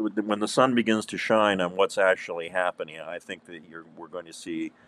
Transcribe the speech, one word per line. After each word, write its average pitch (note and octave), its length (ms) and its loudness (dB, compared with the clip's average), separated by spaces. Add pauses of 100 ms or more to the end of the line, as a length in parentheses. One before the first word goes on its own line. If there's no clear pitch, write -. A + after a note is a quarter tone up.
(240)
when G#2 160 0
the G#2 80 0
sun C3 260 4
begins A2 320 2
to F#2+ 120 -8
shine G#2 420 4
on F2+ 160 -2
what's F#2+ 220 2
actually F#2 500 2
happening, F2 500 -2
I D#2+ 200 -10
think F2 260 -12
that F2 240 -14
you're, E2 160 -16 (120)
we're E2 120 -14
going E2+ 180 -10
to D#2+ 60 -16
see E2 400 -6 (160)